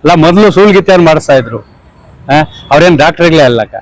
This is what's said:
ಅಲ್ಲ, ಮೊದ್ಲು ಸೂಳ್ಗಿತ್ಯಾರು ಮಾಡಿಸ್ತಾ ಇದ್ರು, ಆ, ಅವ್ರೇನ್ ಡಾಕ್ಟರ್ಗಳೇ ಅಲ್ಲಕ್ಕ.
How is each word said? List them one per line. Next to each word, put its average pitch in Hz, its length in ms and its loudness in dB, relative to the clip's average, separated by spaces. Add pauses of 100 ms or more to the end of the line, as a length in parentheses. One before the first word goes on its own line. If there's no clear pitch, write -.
ಅಲ್ಲ, 160 100 0
ಮೊದ್ಲು 175 360 2
ಸೂಳ್ಗಿತ್ಯಾರು 190 520 2
ಮಾಡಿಸ್ತಾ 156 320 0
ಇದ್ರು, 120 240 -4
ಆ, - 720 -16 (380)
ಅವ್ರೇನ್ 160 280 2
ಡಾಕ್ಟರ್ಗಳೇ 160 440 0
ಅಲ್ಲಕ್ಕ. 120 400 -2